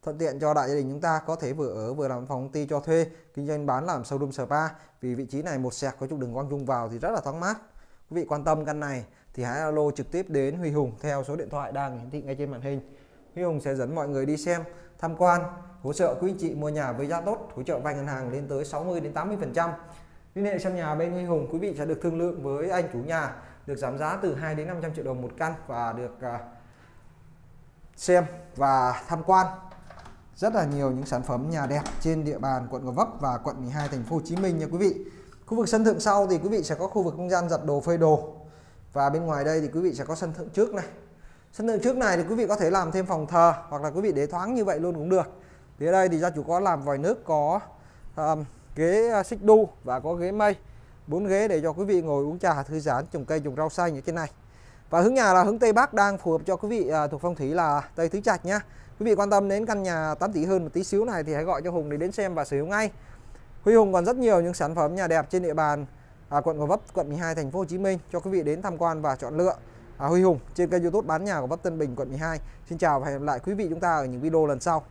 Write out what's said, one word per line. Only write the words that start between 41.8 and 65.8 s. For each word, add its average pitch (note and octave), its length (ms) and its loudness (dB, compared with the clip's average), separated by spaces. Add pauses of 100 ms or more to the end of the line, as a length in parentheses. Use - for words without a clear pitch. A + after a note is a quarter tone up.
trước B3 180 2
này G#3 200 4
thì E3+ 120 2
quý A3 60 0
vị A3+ 120 2
có G3+ 80 2
thể F#3+ 140 2
làm F3+ 220 2
thêm F#3 140 0
phòng D#3+ 220 -2
thờ E3+ 260 8 (160)
hoặc C#3+ 120 -6
là D3+ 80 -2
quý D#3+ 120 -4
vị G#3 100 2
để C#3+ 160 2
thoáng F#3 280 -4
như A3 100 0
vậy E3+ 140 0
luôn E3+ 160 -2
cũng D#3 140 -4
được. F#3 180 4 (520)
Thì C#3+ 60 -2
ở E3+ 60 2
đây F#3 180 6
thì E3 100 0
gia F3 100 2
chủ D3+ 180 -6
có E3+ 120 2
làm F3+ 220 2
vòi C#3 160 0
nước, F#3 280 0
có, D#3 340 2 (560)
ờm, D#3 300 0 (300)
ghế, F#3+ 360 4
à, G3+ 120 2
xích G3+ 200 -6
đu G#3+ 260 8 (140)
và B2+ 160 -2
có D#3 140 -4
ghế F3 180 -2
mây. G#3 240 4 (520)
Bốn F3 200 0
ghế G3 200 4
để E3+ 140 2
cho D#3 120 0
quý F3+ 120 -2
vị F#3+ 160 4
ngồi C#3+ 220 2
uống D#3+ 160 -4
trà, D#3 240 2
thư D3 160 -4
giãn, C#3+ 320 0
trồng C#3+ 140 -6
cây, D#3 140 0
trồng C#3+ 160 -6
rau D#3 140 0
xanh E3+ 280 -2
ở C3 80 -10
trên E3 100 -4
này. D#3+ 160 -6 (580)
Và E3 120 4
hướng A3 120 6
nhà A3+ 200 6
là F3+ 100 10
hướng G#3+ 160 2
Tây A3+ 140 6
Bắc B3 200 6
đang G3+ 240 4
phù F3 140 0
hợp D#3+ 140 2
cho F#3+ 100 2
quý G#3 140 -4
vị, G#3 200 0
à, D3+ 180 2
thuộc C#3+ 140 -6
phong F3 140 -2
thủy C#3 120 -4
là D3+ 480 2
Tây E3 140 2
Tứ G3+ 120 -4
Trạch G3+ 240 0
nhá. G3 140 2 (400)
Quý G#3 60 -2
vị A3 100 6
quan G3+ 140 2
tâm G3+ 200 6
đến G#3 160 2
căn G#3 180 0
nhà D#3+ 320 0
tám G#3 180 -2
tỷ D#3+ 120 2
hơn F#3 180 2
một D#3 100 -6
tí F3+ 100 0
xíu G3+ 220 2
này F#3+ 180 -2
thì D3+ 100 -4
hãy D3 100 0
gọi E3+ 180 -2
cho F3 100 -4
Hùng D#3+ 180 -2
để D3 80 -4
đến F3 140 -2
xem F#3+ 240 -2
và D3+ 100 0
sở C#3 120 -2
hữu C#3+ 80 0
ngay. G#3 260 0 (720)
Huy G#3+ 120 8
Hùng G#3 180 8
còn F3 120 6
rất A#3+ 100 4
nhiều A3+ 260 6
những F3 120 0
sản D#3+ 220 0
phẩm E3 200 2
nhà F#3 120 0
đẹp D#3+ 220 2
trên F#3 140 0
địa D#3+ 100 0
bàn, D3 320 2 (440)